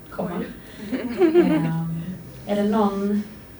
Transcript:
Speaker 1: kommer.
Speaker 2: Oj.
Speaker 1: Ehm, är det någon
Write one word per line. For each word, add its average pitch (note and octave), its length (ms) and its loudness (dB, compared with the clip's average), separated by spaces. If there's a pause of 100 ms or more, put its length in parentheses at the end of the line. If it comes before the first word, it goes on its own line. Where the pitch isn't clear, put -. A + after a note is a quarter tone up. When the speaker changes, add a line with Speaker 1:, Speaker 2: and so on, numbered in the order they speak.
(100)
Speaker 1:
kommer. F3 260 -6
Speaker 2:
Oj. - 100 -4 (760)
Speaker 1:
Ehm, E3 840 4 (440)
är G#3 100 -2
det G#3 80 2
någon G#3 580 2 (380)